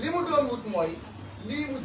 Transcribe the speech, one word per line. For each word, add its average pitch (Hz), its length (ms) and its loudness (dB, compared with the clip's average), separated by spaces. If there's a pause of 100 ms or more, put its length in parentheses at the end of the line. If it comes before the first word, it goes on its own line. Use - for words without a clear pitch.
li 311 80 0
mu 349 160 2
doon 294 240 6
wut 226 180 -4
mooy 165 300 2 (500)
lii 294 180 -2
mu 269 200 -4